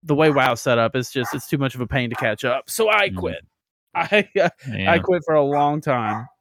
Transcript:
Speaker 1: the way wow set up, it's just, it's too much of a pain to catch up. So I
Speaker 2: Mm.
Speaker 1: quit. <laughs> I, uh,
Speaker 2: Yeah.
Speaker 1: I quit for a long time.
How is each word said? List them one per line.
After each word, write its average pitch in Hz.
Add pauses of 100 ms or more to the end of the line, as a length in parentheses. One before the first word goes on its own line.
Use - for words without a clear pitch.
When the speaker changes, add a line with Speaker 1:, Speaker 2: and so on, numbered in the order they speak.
Speaker 1:
the 151
way 156
wow 135
set 120
up, 113
it's 127
just, 127
it's 135
too 147
much 135
of 127
a 120
pain 123
to 117
catch 113
up. 127
So 220
I 202
Speaker 2:
Mm. 95
Speaker 1:
quit. 92 (220)
<laughs> -
I, 190 (120)
uh, 175 (200)
Speaker 2:
Yeah. 104
Speaker 1:
I 170
quit 185
for 160
a 147
long 147
time. 117 (140)